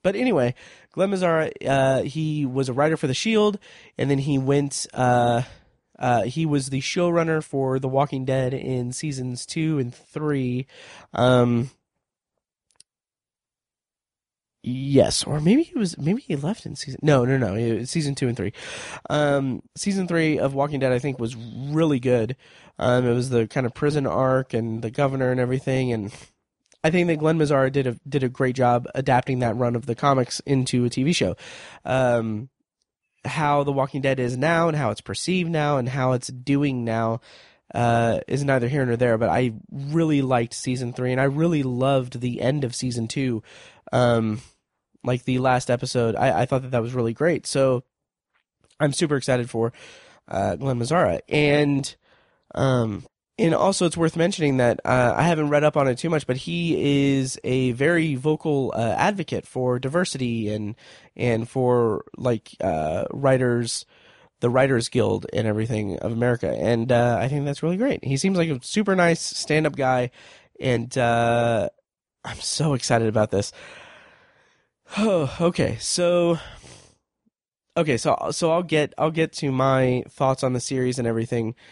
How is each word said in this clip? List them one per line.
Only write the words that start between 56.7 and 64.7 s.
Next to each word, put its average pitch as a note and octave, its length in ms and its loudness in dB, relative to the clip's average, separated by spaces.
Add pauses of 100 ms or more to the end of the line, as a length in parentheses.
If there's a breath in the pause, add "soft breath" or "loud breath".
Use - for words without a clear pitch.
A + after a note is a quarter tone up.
is C3 300 -2
a B2+ 260 2
very D#3+ 440 0
vocal, C#3+ 600 -2
uh, A2+ 220 0
advocate F3+ 500 -2
for B2 320 -2
diversity C3 680 -2
and, G#2+ 260 -6 (400 loud breath)
and A2+ 340 0
for, B2 540 2 (140)
like, B2 320 -4 (100)
uh, D#2+ 520 -2
writers, B2+ 720 0 (560 soft breath)
the A#2+ 80 2
Writers B2+ 400 2